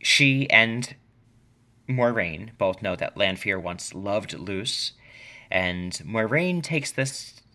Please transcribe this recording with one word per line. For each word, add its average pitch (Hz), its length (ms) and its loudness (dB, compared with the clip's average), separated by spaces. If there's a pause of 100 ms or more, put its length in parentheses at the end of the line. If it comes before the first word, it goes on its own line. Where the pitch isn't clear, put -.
she 135 480 4
and 113 440 4 (920)
Moiraine 113 720 2
both 95 240 0
know 92 120 -2
that - 220 -4
Lanfear 95 420 0
once 87 360 -8
loved 98 380 -4
Luce, 95 580 -6 (580)
and 90 440 -2 (120)
Moiraine 139 560 0
takes 156 300 -4
this - 500 -6 (120)